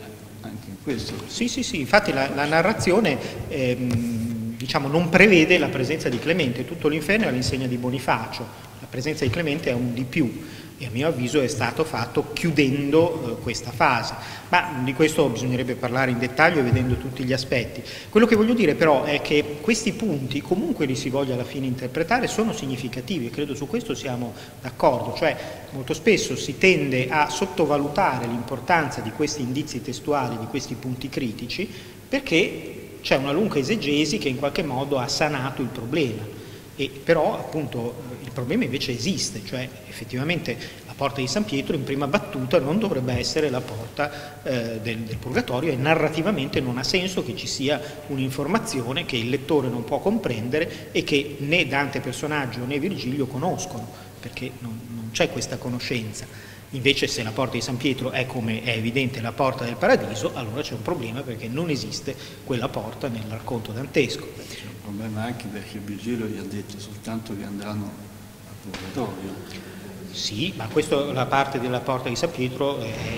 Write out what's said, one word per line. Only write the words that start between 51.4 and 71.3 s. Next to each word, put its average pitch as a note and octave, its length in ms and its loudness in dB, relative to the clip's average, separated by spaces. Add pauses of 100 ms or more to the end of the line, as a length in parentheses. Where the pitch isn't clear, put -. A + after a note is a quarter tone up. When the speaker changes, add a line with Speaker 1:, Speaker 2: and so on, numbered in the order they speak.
Speaker 2:
Dante C#3 340 0
personaggio C3 680 -4
né C#3+ 120 -2
Virgilio B2+ 480 -2
conoscono, B2+ 640 -4 (320)
perché B2+ 380 -8
non, A#2 200 -8 (160)
non A2+ 180 -8
c'è E3+ 180 2
questa B2 260 -4
conoscenza. A#2+ 720 -4 (440)
Invece C3+ 360 4
se - 160 -2
la A2 80 -4
porta B2 240 0
di A#2 60 -2
San B2+ 160 -2
Pietro C3 340 0
è, B2+ 160 -2
come A2+ 360 -2
è B2+ 80 -2
evidente, A#2 500 0
la A2+ 120 -2
porta C3 320 0
del A#2+ 120 -4
paradiso, B2+ 580 2
allora B2 280 -4
c'è C3+ 120 -8
un G#2+ 80 -6
problema, C3 400 -4
perché A#2 240 -8
non D#3 240 -2
esiste A#2 440 -4 (300)
quella B2 240 0
porta A2+ 400 -6
nel A2+ 200 -4
racconto A2 420 -6
dantesco. C3 560 0 (100)
Speaker 1:
C'è - 280 -12
un - 180 -12
problema G#2+ 400 -4
anche A#2+ 240 -4
perché G#2 320 -10
Virgilio G#2 480 -4
gli G2+ 120 -6
ha G2 40 -8
detto G2 380 -8
soltanto A2+ 580 -8
che G2+ 60 -8
andranno G2+ 400 -6
al - 720 -14 (160)
purgatorio. F#2+ 920 -8 (460)
Speaker 2:
Sì, - 460 -4
ma A2 160 -6
questo, C#3+ 400 2
la B2+ 140 0
parte C3+ 340 2